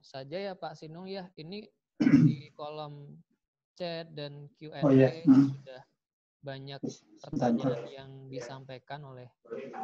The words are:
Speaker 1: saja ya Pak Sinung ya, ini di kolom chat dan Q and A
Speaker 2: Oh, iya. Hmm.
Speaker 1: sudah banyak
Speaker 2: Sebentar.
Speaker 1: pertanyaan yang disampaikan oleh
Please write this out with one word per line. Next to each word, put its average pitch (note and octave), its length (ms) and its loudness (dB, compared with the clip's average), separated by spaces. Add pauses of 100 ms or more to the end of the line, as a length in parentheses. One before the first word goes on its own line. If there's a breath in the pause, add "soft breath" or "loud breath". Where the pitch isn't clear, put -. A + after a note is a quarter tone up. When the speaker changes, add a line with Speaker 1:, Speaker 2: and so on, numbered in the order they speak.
Speaker 1:
saja C#3 380 -10
ya G3 160 -6
Pak D#3 240 -12
Sinung E3 260 -14
ya, F#3+ 300 -10
ini F3 320 -14 (320)
di - 560 6
kolom D3 640 -12 (560)
chat E3 400 -6
dan D3 400 -10
Q D#3 160 -14
and C#3 100 -6
A D3+ 40 4
Speaker 2:
Oh, C3+ 80 8
iya. C3 160 10 (180)
Hmm. - 320 8
Speaker 1:
sudah - 220 -18 (640)
banyak C#3 400 -10
Speaker 2:
Sebentar. - 400 -12
Speaker 1:
pertanyaan B2 640 0
yang C3+ 220 -16 (180)
disampaikan C3+ 800 -12
oleh B2 240 -16 (520)